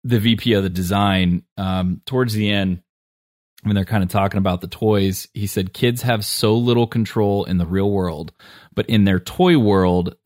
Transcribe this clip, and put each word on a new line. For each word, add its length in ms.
the 140
V 160
P 160
of 100
the 60
design. 760
Um, 480
towards 300
the 160
end, 320
when 120
they're 120
kinda 200
talking 300
about 240
the 60
toys, 680
he 140
said, 260
"Kids 300
have 200
so 320
little 320
control 580
in 120
the 80
real 260
world, 420
but 160
in 140
their 160
toy 360
world, 580